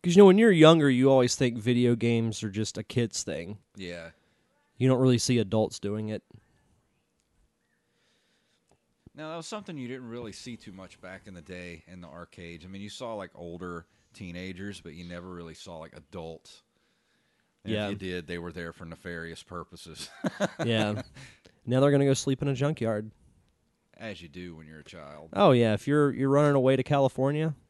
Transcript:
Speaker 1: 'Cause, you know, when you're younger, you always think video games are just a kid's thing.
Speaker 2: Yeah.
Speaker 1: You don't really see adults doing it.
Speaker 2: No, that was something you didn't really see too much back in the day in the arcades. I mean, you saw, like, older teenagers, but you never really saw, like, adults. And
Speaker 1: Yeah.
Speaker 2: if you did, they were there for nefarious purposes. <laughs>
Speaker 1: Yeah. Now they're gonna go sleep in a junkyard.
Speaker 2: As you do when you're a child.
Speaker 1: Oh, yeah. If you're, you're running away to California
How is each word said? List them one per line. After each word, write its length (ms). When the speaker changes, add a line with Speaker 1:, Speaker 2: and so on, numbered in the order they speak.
Speaker 1:
'Cause, 140
you 60
know, 40
when 120
you're 140
younger, 380
you 220
always 240
think 220
video 380
games 460
are 80
just 280
a 60
kid's 400
thing. 340
Speaker 2:
Yeah. 360
Speaker 1:
You 100
don't 140
really 160
see 220
adults 380
doing 320
it. 140
Speaker 2:
No, 160
that 60
was 120
something 300
you 120
didn't 180
really 240
see 240
too 160
much 300
back 260
in 60
the 80
day 460
in 120
the 80
arcades. 560
I 60
mean, 120
you 80
saw, 260
like, 200
older 500
teenagers, 680
but 140
you 100
never 260
really 240
saw, 260
like, 180
adults. 680
And 80
Speaker 1:
Yeah. 140
Speaker 2:
if 40
you 60
did, 300
they 100
were 160
there 180
for 140
nefarious 580
purposes. 680
<laughs> 420
Speaker 1:
Yeah. 360
Now 160
they're 100
gonna 140
go 80
sleep 280
in 60
a 80
junkyard. 560
Speaker 2:
As 260
you 80
do 260
when 100
you're 140
a 60
child. 480
Speaker 1:
Oh, 180
yeah. 220
If 160
you're, 240
you're 160
running 260
away 220
to 60
California 680